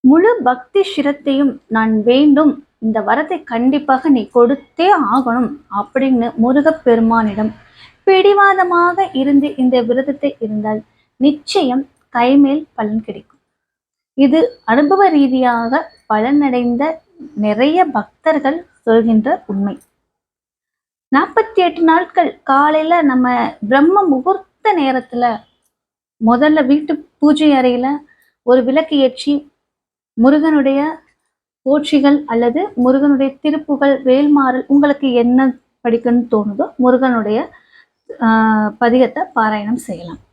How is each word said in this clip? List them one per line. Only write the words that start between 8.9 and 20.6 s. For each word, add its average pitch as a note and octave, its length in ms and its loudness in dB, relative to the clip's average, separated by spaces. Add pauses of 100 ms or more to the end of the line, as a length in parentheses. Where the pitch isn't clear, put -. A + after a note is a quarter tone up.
இருந்து C#4 440 0
இந்த B3+ 260 0
விரதத்தை C4+ 560 -4
இருந்தால் G#3+ 420 -6 (360)
நிச்சயம் C#4+ 720 -2 (260)
கைமேல் C#4 600 2
பலன் A3 260 -4
கிடைக்கும். - 380 -18 (760)
இது D4 500 0
அனுபவ D4 440 2
ரீதியாக B3+ 840 -2 (220)
பலனடைந்த B3 800 -2 (400)
நிறைய A#3+ 500 0
பக்தர்கள் D4 840 -4 (140)
சொல்கின்ற A3+ 680 0
உண்மை. G3 320 -6 (1400)